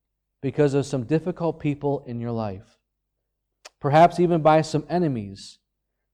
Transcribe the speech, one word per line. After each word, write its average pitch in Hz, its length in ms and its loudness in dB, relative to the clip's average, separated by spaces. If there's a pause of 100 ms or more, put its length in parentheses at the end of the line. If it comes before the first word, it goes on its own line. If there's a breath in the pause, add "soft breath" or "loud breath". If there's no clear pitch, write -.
(420)
because 139 320 0
of 139 120 0
some 131 180 -4
difficult 160 560 -2
people 143 480 -4
in 120 120 -10
your 117 120 -6
life? 107 460 -8 (1040)
Perhaps 165 380 4
even 170 220 2
by 156 200 6
some - 280 -4
enemies 127 720 -4 (540)